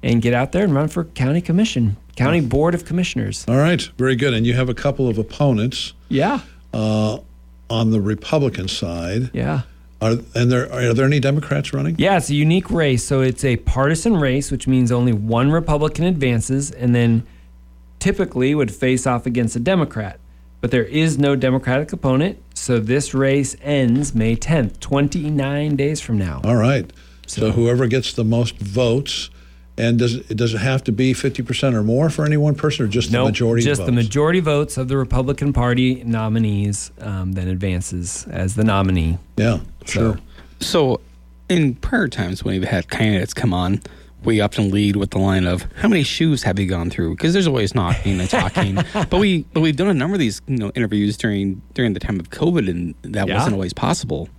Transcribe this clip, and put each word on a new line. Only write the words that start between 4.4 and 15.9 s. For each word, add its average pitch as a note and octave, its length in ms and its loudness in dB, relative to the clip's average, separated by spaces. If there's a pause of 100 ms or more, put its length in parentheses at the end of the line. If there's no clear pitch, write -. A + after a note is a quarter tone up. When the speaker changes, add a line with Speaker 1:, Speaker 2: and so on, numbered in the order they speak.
Speaker 2:
you A#2+ 80 2
have B2+ 160 0
a A#2+ 40 -2
couple C3+ 340 0
of A2 100 0
opponents. A#2+ 720 0 (160)
Speaker 1:
Yeah. F3+ 320 0 (320)
Speaker 2:
Uh, G#2+ 460 0 (500)
on A2+ 220 0
the A2 100 2
Republican G#2 680 -2
side. F#2 680 -4
Speaker 1:
Yeah. C3 280 -2 (380)
Speaker 2:
Are, A2 120 2 (220)
and A#2+ 180 2
there, B2+ 200 0
are B2 220 0
there C3+ 120 2
any C#3+ 140 2
Democrats C#3+ 520 -2
running? C#3+ 260 -2
Speaker 1:
Yeah, F#3+ 200 4
it's C#3+ 120 -4
a D3 40 0
unique D#3 360 2
race. C#3+ 320 2
So C3+ 200 2
it's C3 220 0
a B2 120 2
partisan D#3+ 600 2
race, C#3 320 0
which C3 180 -4
means B2+ 240 4
only B2 220 2
one A#2 360 2
Republican D#3 540 0